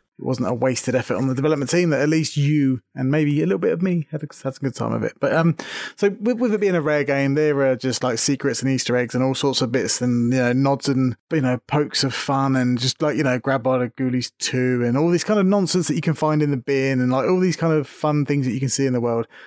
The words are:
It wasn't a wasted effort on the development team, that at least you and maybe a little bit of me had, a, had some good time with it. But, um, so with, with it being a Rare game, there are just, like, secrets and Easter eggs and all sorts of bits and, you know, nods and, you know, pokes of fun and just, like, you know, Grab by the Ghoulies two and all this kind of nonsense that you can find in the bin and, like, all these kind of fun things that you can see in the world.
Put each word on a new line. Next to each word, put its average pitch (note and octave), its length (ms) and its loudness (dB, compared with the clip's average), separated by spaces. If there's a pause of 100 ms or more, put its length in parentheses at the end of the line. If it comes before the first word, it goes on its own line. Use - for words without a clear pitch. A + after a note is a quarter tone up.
(200)
It - 60 -10
wasn't B2+ 220 -2
a A2 60 -2
wasted B2+ 400 -2
effort A#2+ 220 -2
on C3 120 0
the C3 80 0
development C#3+ 360 0
team, F3 180 2
that C3+ 120 2
at D3+ 80 2
least D#3+ 280 0
you C#3+ 440 2 (140)
and C3 140 -2
maybe D3 320 2
a D#3+ 40 0
little F#3+ 140 0
bit F3+ 140 0
of E3+ 80 -4
me F3 300 -2
had, D3+ 120 -6
a, D3 40 -8 (160)
had C3+ 120 -6
some - 60 -20
good C3 140 -4
time A#2 180 -4
with A2 100 -2
it. A2 160 -4
But, - 140 0
um, E3 220 2 (400)
so G3+ 140 2 (100)
with, A#3 200 -2
with A#3 140 0
it G#3 80 0
being F#3+ 140 2
a E3 60 2
Rare D3 220 2
game, C#3 300 0
there D3 260 2 (100)
are C3 60 2
just, B2+ 280 -2
like, B2 160 0
secrets C3+ 420 -2
and C#3 100 0
Easter B2 240 0
eggs B2 200 -2
and B2+ 80 0
all C3 120 0
sorts C#3 260 -2
of B2 100 -2
bits A#2 300 -2
and, A#2+ 300 2
you C3 80 2
know, B2 140 2
nods C#3 340 0
and, C3 280 2 (160)
you D#3+ 100 0
know, B2+ 260 0
pokes - 360 0
of C3 100 -2
fun C3+ 420 0
and B2 240 2
just, C3 220 -2
like, D3 160 0
you D3+ 60 2
know, B2+ 160 2
Grab C3+ 240 -2
by C3 160 2
the B2 100 -2
Ghoulies B2+ 480 -2
two B2+ 480 0
and A#2+ 120 2
all D#3+ 120 2
this F3 140 2
kind G#3+ 160 2
of F#3 80 4
nonsense F#3+ 400 2
that D3 80 0
you E3 60 -2
can D#3+ 120 0
find D3+ 300 0
in C#3+ 80 2
the C#3 60 0
bin C3+ 440 0
and, B2+ 100 2
like, C3 160 2
all F#3 120 2
these F#3 180 0
kind E3 160 0
of D3+ 140 0
fun D3 380 0
things C#3+ 200 0
that B2 80 -2
you - 60 -4
can C3 100 0
see C3+ 180 0
in B2+ 60 0
the B2 80 0
world. A#2 260 0 (200)